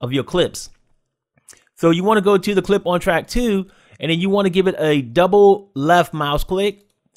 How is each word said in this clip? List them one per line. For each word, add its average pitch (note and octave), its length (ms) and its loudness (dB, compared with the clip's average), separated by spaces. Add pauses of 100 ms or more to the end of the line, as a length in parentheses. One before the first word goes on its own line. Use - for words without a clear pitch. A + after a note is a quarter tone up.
of B2 100 -8
your C3 120 -2
clips. - 480 -4 (1040)
So E3 140 2
you E3+ 140 0
wanna G#3+ 180 2
go G3+ 160 2
to G#3 180 -2
the F#3 60 0
clip G3 240 -2
on F3 140 -2
track E3 280 -2
two, G#3 400 -2 (320)
and F3 120 -6
then E3+ 80 -2
you F#3+ 100 -2
wanna G3 220 0
give F#3 160 -2
it F#3+ 100 -2
a D3+ 240 0
double F#3 720 2
left D#3+ 400 0
mouse D3 300 -4
click, G3 440 -6 (300)